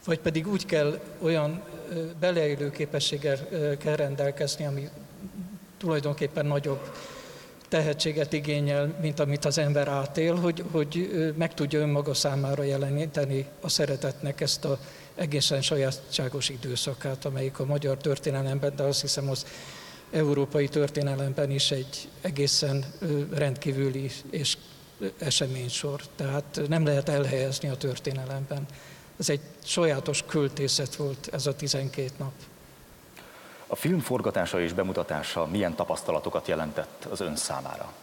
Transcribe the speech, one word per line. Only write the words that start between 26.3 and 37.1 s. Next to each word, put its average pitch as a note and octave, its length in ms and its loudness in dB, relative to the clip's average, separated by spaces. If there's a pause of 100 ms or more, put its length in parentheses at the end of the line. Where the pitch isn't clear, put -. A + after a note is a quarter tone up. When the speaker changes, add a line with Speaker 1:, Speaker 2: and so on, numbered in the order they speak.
Speaker 1:
nem D#3+ 160 4
lehet C#3+ 240 4
elhelyezni C3+ 600 2
a B2+ 80 -2
történelemben. C3+ 880 -4 (520)
Ez G3 100 -2
egy C#3+ 120 2 (240)
sajátos D3 640 2
költészet C#3+ 680 0
volt, C#3 360 -4
ez C3+ 140 -2
a C#3 80 2
tizenkét C3+ 640 -2
nap. C3+ 140 -6 (1300)
Speaker 2:
A - 100 -2
film E3 240 2
forgatása G2 600 2
és E2+ 120 2
bemutatása F2 760 0
milyen F2 280 0
tapasztalatokat D#2+ 720 -2
jelentett D#2 640 -2